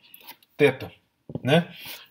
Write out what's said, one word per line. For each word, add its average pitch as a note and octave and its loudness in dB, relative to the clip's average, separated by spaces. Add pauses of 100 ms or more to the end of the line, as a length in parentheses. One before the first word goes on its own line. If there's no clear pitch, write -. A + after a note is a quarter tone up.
(580)
θ, - 2 (520)
né? D#3+ 2 (360)